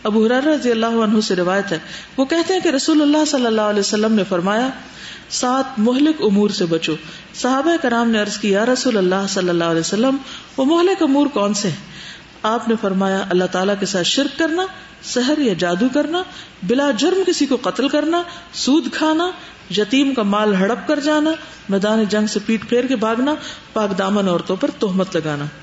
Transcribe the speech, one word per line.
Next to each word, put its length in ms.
ابو 220
ہریرہ 200
رضی 260
اللہ 140
عنہ 360
سے 140
روایت 360
ہے، 80
وہ 80
کہتے 280
ہیں 80
کہ 80
رسول 320
اللہ 260
صلی 180
اللہ 160
علیہ 180
وسلم 340
نے 160
فرمایا، 400
"سات 360
مہلک 440
امور 280
سے 160
بچو۔" 300
صحابہ 380
کرام 280
نے 100
عرض 180
کی، 120
"یا 160
رسول 320
اللہ 320
صلی 200
اللہ 140
علیہ 160
وسلم، 380
وہ 80
مہلک 380
امور 240
کون 260
سے 160
ہیں؟" 280
آپ 260
نے 120
فرمایا، 480
"اللہ 160
تعالیٰ 340
کے 60
ساتھ 220
شرک 320
کرنا، 260
سحر 340
یا 160
جادو 400
کرنا، 300
بلا 280
جرم 360
کسی 180
کو 160
قتل 260
کرنا، 360
سود 400
کھانا، 380
یتیم 360
کا 100
مال 320
ہڑپ 320
کر 120
جانا، 320
میدان 340
جنگ 240
سے 180
پیٹ 240
پھیر 180
کے 80
بھاگنا، 400
پاک 240
دامن 300
عورتوں 280
پر 240
تہمت 360
لگانا۔" 300